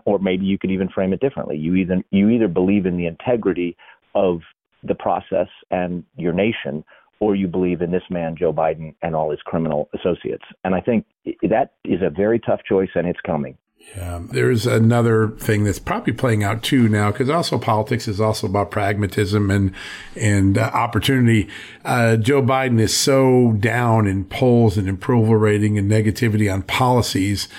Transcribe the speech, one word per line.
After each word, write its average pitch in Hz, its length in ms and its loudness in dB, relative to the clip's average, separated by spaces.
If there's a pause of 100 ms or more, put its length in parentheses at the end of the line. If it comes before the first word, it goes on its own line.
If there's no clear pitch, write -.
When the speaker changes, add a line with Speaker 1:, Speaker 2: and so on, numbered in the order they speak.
Speaker 1:
or 101 140 0
maybe 95 260 -2
you 95 140 0
could 95 100 -4
even 95 200 -2
frame 95 220 -2
it 92 80 -2
differently. 127 380 -4
You 80 160 -2
either, 92 380 0
you 98 180 4
either 113 180 2
believe 92 380 0
in 90 120 -2
the 87 100 -4
integrity 90 680 -2 (380)
of 92 280 0 (420)
the 101 100 -2
process 92 540 -2 (240)
and 90 320 -4 (140)
your 82 160 -2
nation, 87 500 -4 (360)
or 107 160 2
you 98 120 -2
believe 90 340 -2
in 85 80 -2
this 90 220 -2
man, 82 260 -6
Joe 85 160 0
Biden, 78 480 -2
and 82 140 -4
all 78 160 -2
his 73 120 -8
criminal 78 520 -4
associates. - 500 -6 (180)
And 92 120 -2
I 90 60 -2
think 117 260 -2 (180)
i-, - 240 -4
that 110 240 0 (100)
is - 200 -4
a 82 80 0
very 104 280 0
tough 110 200 -2 (100)
choice, 95 240 0
and 85 140 -2
it's 87 180 -6
coming. 71 320 -6 (380)
Speaker 2:
Yeah, 87 260 -10 (100)
there's 123 340 0
another 113 640 4
thing 107 340 -2
that's 101 140 -2
probably 196 360 -4
playing 110 300 0
out 104 200 -4
too 120 260 4
now, 104 220 2
'cause 123 180 -2
also 160 300 -2
politics 117 480 -2
is 101 120 -4
also 110 280 -2
about 98 240 -2
pragmatism 101 800 0
and, 98 220 0 (460)
and, 101 380 4
uh, 110 160 0
opportunity. 117 760 2 (340)
Uh, 117 320 2
Joe 127 260 2
Biden 131 380 2
is 107 180 2
so 127 600 4
down 113 480 2
in 95 180 -2
polls 120 520 4
and 95 120 0
approval 110 460 2
rating 104 420 2
and 101 140 0
negativity 107 600 2
on 95 120 -2
policies. 110 840 0 (120)